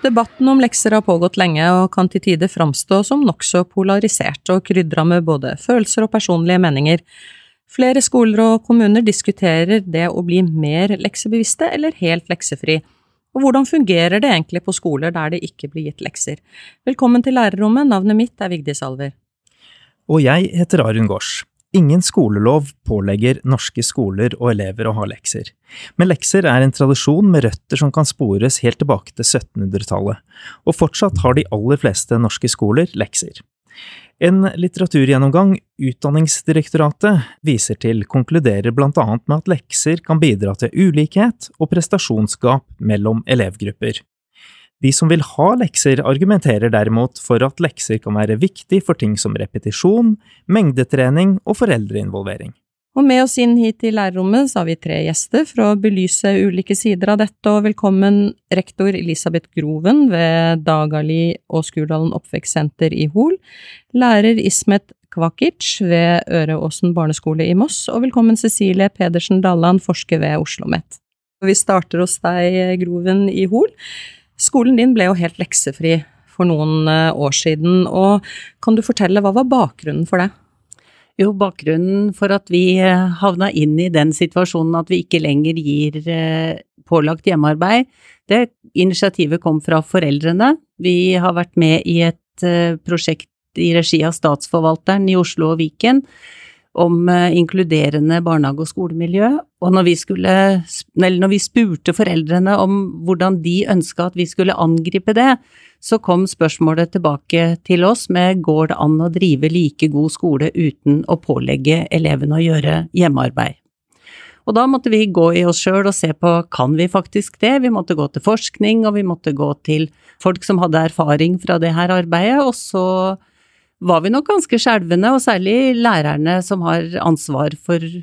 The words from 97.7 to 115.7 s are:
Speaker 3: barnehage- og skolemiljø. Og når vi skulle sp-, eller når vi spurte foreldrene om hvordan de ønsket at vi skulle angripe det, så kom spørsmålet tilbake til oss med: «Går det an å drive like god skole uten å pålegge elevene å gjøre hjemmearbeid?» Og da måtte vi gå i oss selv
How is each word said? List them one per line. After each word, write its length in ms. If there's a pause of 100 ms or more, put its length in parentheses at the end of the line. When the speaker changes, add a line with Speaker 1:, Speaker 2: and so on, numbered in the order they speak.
Speaker 3:
barnehage- 380
og 60
skolemiljø. 720 (220)
Og 120
når 120
vi 100
skulle 720
sp-, 220 (160)
eller 160
når 80
vi 100
spurte 540
foreldrene 640
om 460
hvordan 380
de 260
ønsket 380
at 80
vi 100
skulle 320
angripe 580
det, 240 (440)
så 180
kom 260
spørsmålet 640
tilbake 720
til 200
oss 240
med: 320
«Går 280
det 100
an 200
å 140
drive 380
like 400
god 220
skole 420
uten 540
å 120
pålegge 720
elevene 480
å 40
gjøre 520
hjemmearbeid?» 640 (880)
Og 80
da 120
måtte 240
vi 160
gå 300
i 80
oss 180
selv 240